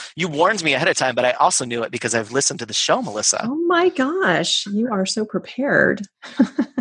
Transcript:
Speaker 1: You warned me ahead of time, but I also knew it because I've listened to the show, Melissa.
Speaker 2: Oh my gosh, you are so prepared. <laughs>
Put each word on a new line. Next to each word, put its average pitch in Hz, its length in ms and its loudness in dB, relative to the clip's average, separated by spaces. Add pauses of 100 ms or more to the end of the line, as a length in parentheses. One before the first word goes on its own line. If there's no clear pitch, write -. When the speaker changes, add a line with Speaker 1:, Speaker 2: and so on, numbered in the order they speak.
(160)
Speaker 1:
You 170 100 -2
warned 170 380 2
me 151 80 2
ahead 139 160 2
of 151 80 2
time, 127 180 0
but 123 100 2
I 123 80 4
also 147 320 2
knew 120 180 -4
it 104 80 -4
because 117 240 -4
I've 110 180 -2
listened 139 280 0
to 113 60 -6
the 107 80 -8
show, 240 280 2
Melissa. 107 420 -2
Speaker 2:
Oh 262 120 -4 (100)
my 349 240 4
gosh, 262 760 0
you 214 240 -2
are 190 160 -2
so 214 180 -4
prepared. 208 760 0 (360)
<laughs> 240 80 6 (340)